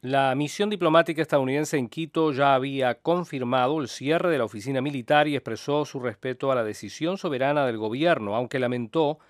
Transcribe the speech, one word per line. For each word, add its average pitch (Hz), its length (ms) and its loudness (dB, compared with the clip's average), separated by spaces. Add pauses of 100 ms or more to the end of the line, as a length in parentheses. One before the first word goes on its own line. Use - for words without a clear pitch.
La 135 340 2
misión 147 360 -2
diplomática 165 500 4
estadounidense 143 560 0
en 123 140 -2
Quito 160 420 -2
ya 139 220 4
había 131 480 0
confirmado 139 800 0
el 123 60 -6
cierre 170 420 -2
de 151 80 0
la 120 60 0
oficina 117 360 -4
militar 147 480 2
y 143 80 -2
expresó 139 480 -2
su - 160 -10
respeto 127 500 -4
a 131 40 2
la 120 100 0
decisión 110 540 -6
soberana 143 480 0
del 117 100 -2
gobierno, 113 580 0
aunque 123 240 -2
lamentó 127 600 0 (120)